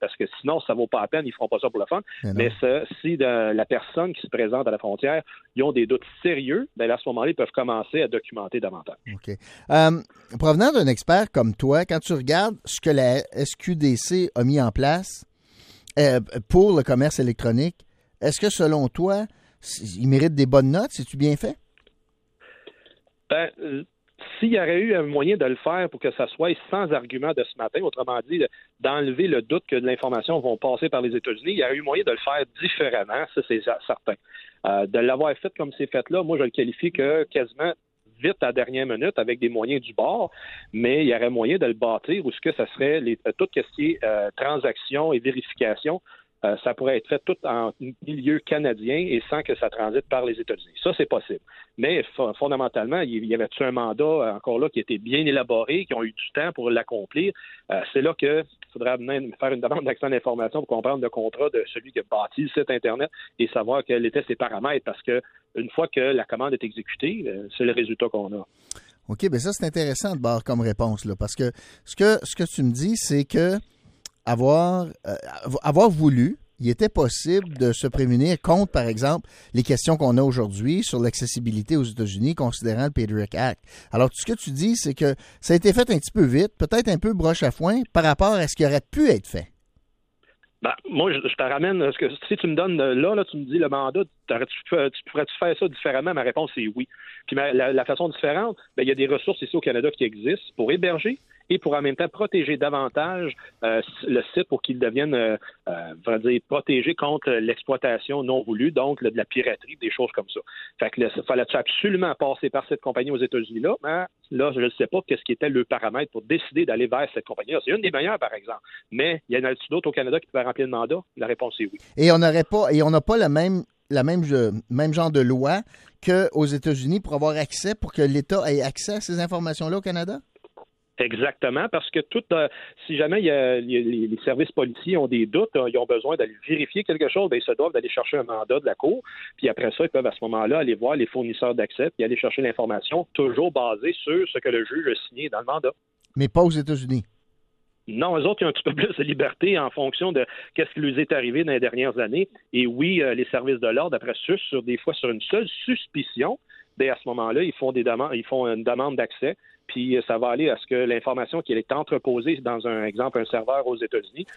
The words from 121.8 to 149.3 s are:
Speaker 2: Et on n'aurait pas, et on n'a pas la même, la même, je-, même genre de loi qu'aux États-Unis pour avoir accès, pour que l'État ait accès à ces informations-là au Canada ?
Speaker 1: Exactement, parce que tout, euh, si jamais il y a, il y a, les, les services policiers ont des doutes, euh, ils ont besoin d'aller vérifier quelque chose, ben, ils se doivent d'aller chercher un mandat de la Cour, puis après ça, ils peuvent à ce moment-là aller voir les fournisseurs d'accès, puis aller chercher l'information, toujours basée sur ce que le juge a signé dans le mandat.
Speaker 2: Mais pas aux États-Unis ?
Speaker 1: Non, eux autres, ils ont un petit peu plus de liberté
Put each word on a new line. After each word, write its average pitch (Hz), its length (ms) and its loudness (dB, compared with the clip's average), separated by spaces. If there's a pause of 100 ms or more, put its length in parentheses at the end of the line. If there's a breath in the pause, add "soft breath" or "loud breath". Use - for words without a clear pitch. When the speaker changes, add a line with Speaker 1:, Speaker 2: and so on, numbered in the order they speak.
Speaker 2:
Et 165 160 6
on 165 60 8
n'aurait 165 300 4
pas, 202 240 2
et 151 100 6
on 151 80 4
n'a 160 100 4
pas 220 160 2
la 208 120 4
même, 170 360 2 (260)
la 135 140 2
même, 170 180 2
je-, 131 300 2 (180)
même 151 240 0
genre 165 160 2
de 147 100 4
loi 131 420 2 (440 soft breath)
qu'aux 180 400 4
États-Unis 143 540 0
pour 147 140 -8
avoir 151 220 0
accès, 170 380 -4
pour - 180 -8
que 156 100 2
l'État 143 440 2
ait 143 160 2
accès 135 320 -4
à 208 60 -4
ces 175 180 -6
informations-là 170 600 -4
au 196 40 -6
Canada ? 185 380 -6 (800)
Speaker 1:
Exactement, 127 760 -2
parce - 180 -4
que 160 100 0
tout, 226 220 -4 (100)
euh, 156 140 2 (400 loud breath)
si 156 120 -6
jamais 156 220 2
il 202 40 0
y 160 60 6
a, 131 280 4
il 120 120 -4
y 123 80 2
a, - 20 2
les, 117 260 0
les 110 160 -2
services 135 300 0
policiers 147 460 -2
ont 139 80 2
des 120 180 2
doutes, 156 320 0
euh, 127 140 2
ils 123 80 2
ont 120 80 0
besoin 120 300 0
d'aller 110 180 -2 (120)
vérifier 151 380 -2
quelque 156 240 0
chose, 190 220 0
ben, 120 80 0
ils 113 40 -4
se 117 140 0
doivent 160 160 0
d'aller 120 160 -2
chercher - 300 -2
un 131 40 0
mandat 120 380 -2
de 143 60 -2
la 110 80 0
Cour, 196 280 0 (360 loud breath)
puis 135 100 0
après 113 220 -2
ça, - 140 0
ils 165 40 0
peuvent 135 160 0
à 113 80 0
ce - 80 -16
moment-là 113 380 0
aller 127 160 0
voir 123 220 0
les 120 100 2
fournisseurs 120 480 -2
d'accès, 117 420 -2
puis 113 80 0
aller 117 140 0
chercher - 240 -2
l'information, 120 720 -4
toujours 143 360 0
basée 123 440 -2 (100)
sur 175 260 0
ce - 100 -6
que 131 100 -2
le 117 160 2
juge 147 220 -4
a - 200 -4
signé 139 220 -10
dans 107 100 -4
le - 60 -10
mandat. 139 240 -2 (460)
Speaker 2:
Mais 135 120 2
pas 165 140 4
aux 175 80 6
États-Unis ? 135 540 -2 (840)
Speaker 1:
Non, 156 300 -2
eux 151 80 0
autres, 202 160 0
ils - 20 2
ont 160 60 2
un - 20 -4
petit - 100 -6
peu - 120 0
plus 185 200 0
de - 80 -2
liberté 147 560 0